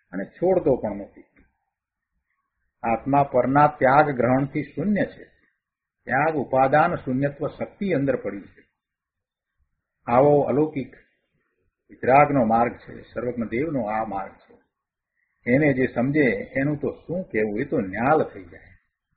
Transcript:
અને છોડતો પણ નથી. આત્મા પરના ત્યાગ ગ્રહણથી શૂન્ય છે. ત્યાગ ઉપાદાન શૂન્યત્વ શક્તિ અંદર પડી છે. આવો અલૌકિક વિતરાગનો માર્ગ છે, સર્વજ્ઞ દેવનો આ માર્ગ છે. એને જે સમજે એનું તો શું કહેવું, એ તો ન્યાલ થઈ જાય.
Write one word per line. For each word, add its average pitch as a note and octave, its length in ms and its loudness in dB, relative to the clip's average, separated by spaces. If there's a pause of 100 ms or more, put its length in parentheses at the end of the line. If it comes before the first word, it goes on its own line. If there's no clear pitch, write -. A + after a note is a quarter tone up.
(120)
અને G2 120 -8
છોડતો E3+ 520 0
પણ G#2 200 -8
નથી. - 280 -18 (1600)
આત્મા C3+ 420 0
પરના C3+ 440 4
ત્યાગ D3 420 4
ગ્રહણથી C3 520 0
શૂન્ય F#3 420 -2
છે. - 200 -12 (800)
ત્યાગ D3 320 0
ઉપાદાન C#3 600 2
શૂન્યત્વ C#3 520 -4
શક્તિ F3+ 460 -6
અંદર C3+ 220 0
પડી G2+ 240 -8
છે. - 220 -20 (1400)
આવો C#3 360 4
અલૌકિક C3+ 540 -4 (920)
વિતરાગનો C#3 560 2
માર્ગ A2+ 320 0
છે, - 260 -20
સર્વજ્ઞ A#2+ 420 -8
દેવનો B2 420 -4
આ A2 180 -4
માર્ગ G2 280 -10
છે. - 220 -20 (1000)
એને C#3+ 200 2
જે B2+ 120 0
સમજે B2+ 720 -2
એનું C#3+ 220 -2
તો B2+ 140 -6
શું F3+ 320 -10
કહેવું, G#2+ 360 -4
એ C#3 40 -4
તો D3 120 -4
ન્યાલ A#2+ 480 0
થઈ G2 200 -12
જાય. F2+ 300 -20 (420)